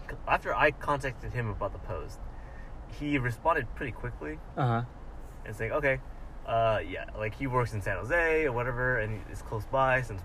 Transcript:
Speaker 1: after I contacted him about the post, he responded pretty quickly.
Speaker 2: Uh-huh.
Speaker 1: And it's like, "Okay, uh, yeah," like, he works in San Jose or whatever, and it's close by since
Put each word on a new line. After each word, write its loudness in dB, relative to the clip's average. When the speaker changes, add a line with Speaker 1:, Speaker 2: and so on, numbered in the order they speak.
Speaker 1:
after 2
I 6
contacted -2
him -2
about -2
the -8
post, -6
he 2
responded 2
pretty -4
quickly. -6
Speaker 2:
Uh-huh. 4
Speaker 1:
And -8
it's -8
like, -2
"Okay, 4
uh, 4
yeah," -6
like, -2
he -2
works 2
in -2
San 0
Jose 4
or 4
whatever, 2
and -2
it's -8
close -6
by 4
since -6